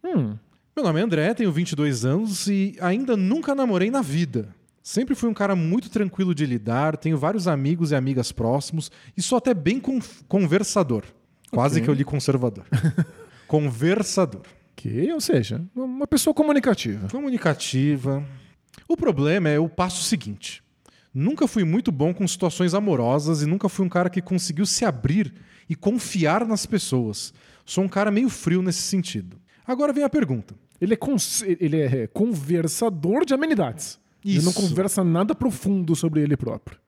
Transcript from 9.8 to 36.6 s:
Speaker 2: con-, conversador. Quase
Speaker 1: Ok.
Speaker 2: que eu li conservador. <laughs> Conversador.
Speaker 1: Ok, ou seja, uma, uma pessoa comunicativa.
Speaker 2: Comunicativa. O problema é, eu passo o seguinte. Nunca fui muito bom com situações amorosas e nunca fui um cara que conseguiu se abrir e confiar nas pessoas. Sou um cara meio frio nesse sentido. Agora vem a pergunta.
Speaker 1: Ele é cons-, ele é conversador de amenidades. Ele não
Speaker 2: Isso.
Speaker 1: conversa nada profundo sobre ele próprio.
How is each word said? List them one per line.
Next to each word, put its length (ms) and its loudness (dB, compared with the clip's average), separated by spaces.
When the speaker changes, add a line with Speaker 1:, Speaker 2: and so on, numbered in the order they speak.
Speaker 2:
con-, 200 -2
conversador. 760 2
Quase 260 2
Speaker 1:
Ok. 80 2
Speaker 2:
que 60 2
eu 40 4
li 100 2
conservador. 680 -2
<laughs> 760 -2
Conversador. 960 0
Speaker 1:
Ok, 400 -4
ou 80 -2
seja, 440 0
uma, 100 -6
uma 220 -6
pessoa 260 2
comunicativa. 760 2
Speaker 2:
Comunicativa. 1160 0
O 100 2
problema 520 2
é, 80 2
eu 120 2
passo 320 -4
o 40 -4
seguinte. 580 -6
Nunca 360 0
fui 160 2
muito 260 0
bom 240 0
com 140 -2
situações 460 0
amorosas 680 2
e 40 0
nunca 220 0
fui 160 0
um 40 0
cara 200 2
que 140 -2
conseguiu 440 -2
se 180 0
abrir 500 0
e 60 -2
confiar 720 0
nas 200 0
pessoas. 680 -2
Sou 180 -2
um 60 0
cara 220 0
meio 180 2
frio 340 0
nesse 200 -2
sentido. 560 -4
Agora 260 0
vem 120 0
a 60 2
pergunta. 440 -2
Speaker 1:
Ele 140 2
é 20 -2
cons-, 460 -2
ele 380 0
é 260 0
conversador 1160 0
de 100 0
amenidades. 640 -2
Ele 180 2
não 80 4
Speaker 2:
Isso. 100 -2
Speaker 1:
conversa 420 0
nada 320 2
profundo 640 0
sobre 240 0
ele 160 2
próprio. 520 -8